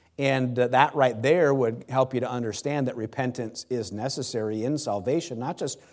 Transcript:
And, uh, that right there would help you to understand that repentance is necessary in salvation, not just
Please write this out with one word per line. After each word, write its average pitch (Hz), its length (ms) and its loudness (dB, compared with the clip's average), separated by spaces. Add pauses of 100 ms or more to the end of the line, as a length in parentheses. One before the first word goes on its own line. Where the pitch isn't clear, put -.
(180)
And, 131 400 0
uh, 123 120 4
that 135 260 6
right 123 260 4
there 147 320 6
would 120 360 0
help 131 240 0
you 123 80 0
to 120 80 -2
understand 123 580 -2
that - 80 -4
repentance 120 760 -6
is 117 220 -4
necessary 110 720 -4
in 143 140 0
salvation, 120 640 -2
not 143 180 -6
just 147 200 -6 (160)